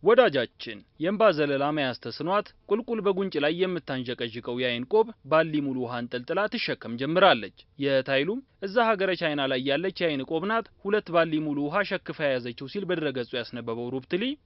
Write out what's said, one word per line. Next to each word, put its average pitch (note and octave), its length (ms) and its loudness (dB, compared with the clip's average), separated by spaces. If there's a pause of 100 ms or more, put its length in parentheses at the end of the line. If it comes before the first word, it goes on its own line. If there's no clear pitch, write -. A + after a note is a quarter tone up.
ወዳጃችን D3+ 760 4 (180)
የእንባ F#3 260 0 (100)
ዘለላ C#3+ 380 2
መያዝ C#3 280 -2
ተስኗት F3 480 -2 (200)
ቁልቁል A3+ 340 -2
በጉንጭ F#3+ 360 0
ላይ D3 180 2
የምታንዠቀዥቀው B2+ 1000 -4
የአይን B2 300 0
ቆብ A3 220 2 (160)
ባሊ D#3 360 2
ሙሉ C3+ 200 -2
ውሃ B2 160 -4
አንጠልጥላ B2 520 -4
ትሸከም A#2+ 480 -6
ጀምራለች። C#3 600 4 (220)
የታይሉም C#3 640 0 (220)
እዛ G3 200 -2
ሀገረ G3 320 2
ቻይና D3+ 300 -2
ላይ C3+ 180 0
ያለች D3+ 360 0
የአይን D3+ 260 0
ቆብ D#3+ 200 -2
ናት A3+ 220 0 (140)
ሁለት G3+ 300 0
ባሊ E3 280 2
ሙሉ D3 220 -2
ውሃ D3+ 220 0
ሸክፋ F3+ 380 -6
የያዘችው B2+ 480 -2
ሲል G3+ 180 -6
በድረገጹ D3 460 -2
ያስነበበው A#2+ 580 -6
ሩፕትሊ C3+ 320 -4 (240)